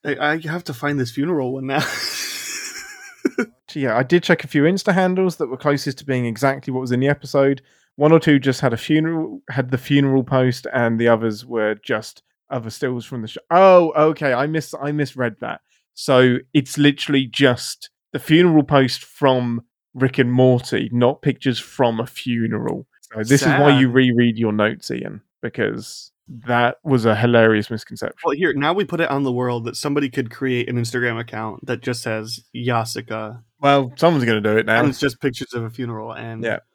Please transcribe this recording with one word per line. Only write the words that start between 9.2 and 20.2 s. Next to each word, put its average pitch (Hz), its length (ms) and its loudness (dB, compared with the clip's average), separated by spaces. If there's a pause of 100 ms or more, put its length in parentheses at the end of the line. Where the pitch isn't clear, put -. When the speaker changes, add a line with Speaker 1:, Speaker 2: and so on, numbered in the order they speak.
Speaker 2:
had 127 200 -4
the 131 80 -2
funeral 135 460 2
post, 127 480 0
and 117 260 0
the 117 100 2
others 113 360 2
were 110 300 -2 (100)
just - 380 -6 (260)
other 113 220 -6
stills 123 340 -6
from 127 160 -10
the 110 80 -10
show. - 120 -16 (100)
Oh, 180 440 6
okay, 151 380 2
I 127 140 0
mis-, 156 340 -4
I 143 120 -6
misread 127 480 -4
that. 120 200 -10 (320)
So 127 460 4 (160)
it's 143 240 0
literally 143 480 2
just - 640 -2 (240)
the 143 40 -6
funeral 160 440 4
post 135 420 2
from 123 560 0 (320)
Rick 127 240 -2
and 123 160 2